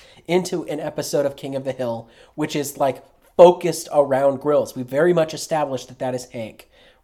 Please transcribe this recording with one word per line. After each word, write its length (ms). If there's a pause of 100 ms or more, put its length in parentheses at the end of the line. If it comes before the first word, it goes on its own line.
(260)
into 400
an 120
episode 460
of 120
King 200
of 80
the 80
Hill, 340 (280)
which 200
is, 220
like, 260 (360)
focused 540
around 500
grills. 340
We 60
very 320
much 180
established 560
that 120
that 140
is 120
Hank 420 (360)